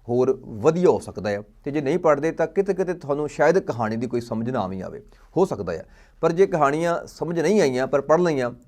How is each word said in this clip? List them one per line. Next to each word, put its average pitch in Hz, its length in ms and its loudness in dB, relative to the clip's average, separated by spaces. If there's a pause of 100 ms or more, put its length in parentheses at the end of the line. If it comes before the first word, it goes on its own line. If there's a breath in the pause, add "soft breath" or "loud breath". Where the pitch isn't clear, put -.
ਹੋਰ 127 360 2
ਵਧੀਆ 156 440 2
ਹੋ 113 100 4
ਸਕਦਾ 104 300 -6 (100)
ਆ, 104 40 -12 (200)
ਤੇ 143 80 -8
ਜੇ 151 100 -2
ਨਹੀਂ 147 180 0
ਪੜ੍ਹਦੇ, 160 320 2
ਤਾਂ 160 160 -2
ਕਿਤੇ-ਕਿਤੇ 185 460 -2
ਤੁਹਾਨੂੰ 143 360 -4
ਸ਼ਾਇਦ 160 300 2
ਕਹਾਣੀ 113 360 -4
ਦੀ 117 120 -4
ਕੋਈ 120 140 -4
ਸਮਝ 117 280 -6
ਨਾ 127 100 -4
ਆਵੀਂ 95 240 -6
ਆਵੇ, 82 180 -12 (360 soft breath)
ਹੋ 185 80 4
ਸਕਦਾ 98 280 -4
ਆ। 80 100 -8 (380 soft breath)
ਪਰ 165 100 2
ਜੇ 175 140 4
ਕਹਾਣੀਆਂ 165 600 0
ਸਮਝ 165 320 -6
ਨਹੀਂ 190 220 4
ਆਈਆਂ, 131 260 0
ਪਰ 139 140 0
ਪੜ੍ਹ 151 200 4
ਲਈਆਂ, 135 300 0 (160)